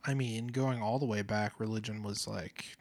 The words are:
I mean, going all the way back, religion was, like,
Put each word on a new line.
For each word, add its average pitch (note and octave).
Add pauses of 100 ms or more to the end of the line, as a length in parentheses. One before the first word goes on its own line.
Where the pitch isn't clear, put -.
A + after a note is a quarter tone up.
I C#3
mean, A#2+
going B2+
all A2
the C#3+
way G#2+
back, G#2
religion A2
was, G#2
like, G#2 (160)